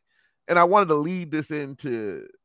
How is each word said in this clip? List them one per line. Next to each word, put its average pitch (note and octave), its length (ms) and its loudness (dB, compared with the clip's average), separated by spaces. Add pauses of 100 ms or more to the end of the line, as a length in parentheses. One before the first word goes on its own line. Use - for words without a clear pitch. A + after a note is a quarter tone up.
(460)
and F3 120 2
I F3 60 8
wanted F#3+ 240 4
to D#3 80 4
lead E3 340 -4
this D3+ 200 -6
into, A#2+ 800 -8 (160)